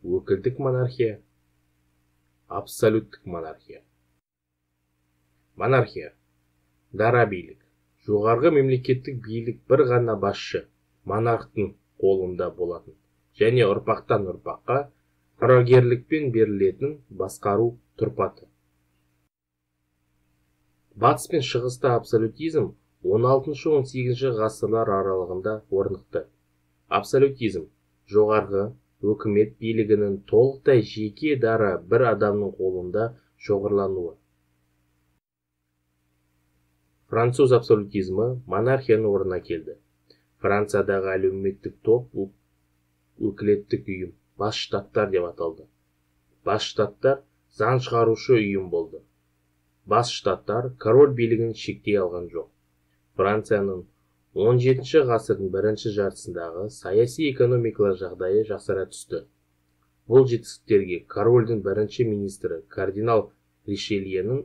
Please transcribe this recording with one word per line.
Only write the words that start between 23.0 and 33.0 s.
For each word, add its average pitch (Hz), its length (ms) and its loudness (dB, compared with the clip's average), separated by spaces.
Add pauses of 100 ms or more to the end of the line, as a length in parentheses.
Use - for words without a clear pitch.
он 107 240 2
алтыншы, 135 400 0
он 143 160 2
сегізінші 127 540 -2
ғасырлар 110 580 -2
аралығында 95 600 -2 (100)
орнықты. 95 560 -4 (640)
Абсолютизм – 110 800 0 (420)
жоғарғы 104 600 2 (320)
өкімет 104 580 0
билігінің 104 640 0
толықтай 131 560 4
жеке 107 560 -4
дара 110 400 0
бір 113 380 2
адамның 101 420 -2
қолында 92 540 -4 (260)